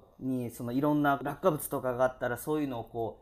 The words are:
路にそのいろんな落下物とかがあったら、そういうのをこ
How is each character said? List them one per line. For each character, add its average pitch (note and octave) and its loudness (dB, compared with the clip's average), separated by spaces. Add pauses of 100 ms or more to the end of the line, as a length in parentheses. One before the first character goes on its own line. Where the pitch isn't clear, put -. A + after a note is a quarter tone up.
(200)
路 B2+ -8
に B2+ -2
そ - -10
の A#2+ -4
い C3 0
ろ D3 4
ん D3 4
な C#3 4
落 D3 -6
下 F#3 4
物 D3 -4
と C#3 -2
か B2+ 0
が B2+ 4
あ - 4
っ - -2
た B2 -2
ら、 A#2+ -2
そ D#3 -2
う D3+ 0
い C#3+ 0
う - -4
の B2 -6
を A2+ -8
こ A2+ -6